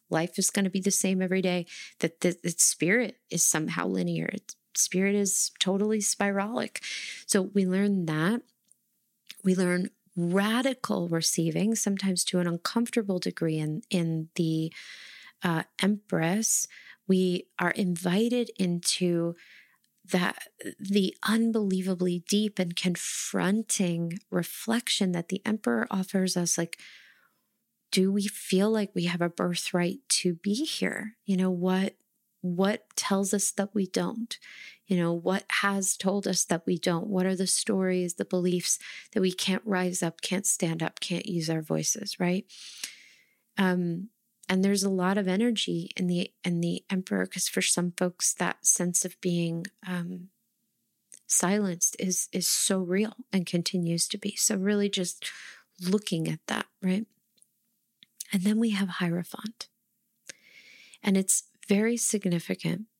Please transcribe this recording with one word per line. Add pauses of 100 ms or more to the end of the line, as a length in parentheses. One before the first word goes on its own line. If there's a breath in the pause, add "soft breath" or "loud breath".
(100)
life
is
gonna
be
the
same
every
day, (340 loud breath)
that
the,
that
spirit (140)
is
somehow
linear.
It, (200)
spirit
is
totally
spiralic. (440 loud breath)
So
we
learn
that. (1000)
We
learn (260)
radical
receiving,
sometimes
to
an
uncomfortable
degree
in,
in
the, (720 loud breath)
uh, (180)
Empress. (420 loud breath)
We (120)
are
invited
into (720 loud breath)
that, (300)
the (100)
unbelievably
deep
and
confronting (120)
reflection
that
the
Emperor
offers
us.
Like, (1120 loud breath)
do
we
feel
like
we
have
a
birthright
to
be
here?
You
know,
what, (460)
what (100)
tells
us
that
we
don't? (480 loud breath)
You
know,
what (160)
has
told
us
that
we
don't?
What
are
the
stories,
the
beliefs (340 loud breath)
that
we
can't
rise
up,
can't
stand
up,
can't
use
our
voices,
right? (1120 loud breath)
Um, (400)
and
there's
a
lot
of
energy
in
the, (120)
in
the
Emperor,
'cause
for
some
folks,
that
sense
of
being, (200)
um, (1000)
silenced
is,
is
so
real (160)
and
continues
to
be.
So
really
just (560 loud breath)
looking
at
that, (160)
right? (1300)
And
then
we
have
Hierophant. (1300 loud breath)
And
it's (220)
very
significant (140)